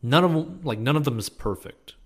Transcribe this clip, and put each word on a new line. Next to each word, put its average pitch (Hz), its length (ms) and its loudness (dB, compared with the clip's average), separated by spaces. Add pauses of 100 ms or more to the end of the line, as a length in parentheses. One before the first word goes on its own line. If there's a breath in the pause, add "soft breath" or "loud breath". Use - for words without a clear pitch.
none 143 200 4
of 180 80 4
them, 160 320 -2
like, 120 140 -4
none 123 180 2
of 151 80 2
them 123 140 0
is 101 120 -6
perfect - 680 -10 (100)